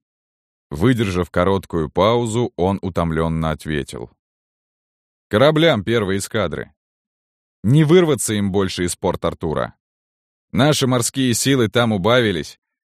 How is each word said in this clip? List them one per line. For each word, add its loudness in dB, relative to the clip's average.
Выдержав 0
короткую -2
паузу, 0
он 0
утомлённо -2
ответил: -8
"Кораблям 2
первой -2
эскадры. -6
Не 4
вырваться 2
им -2
больше -2
из -4
Порт-Артура. -4
Наши 2
морские 0
силы 2
там 2
убавились, 0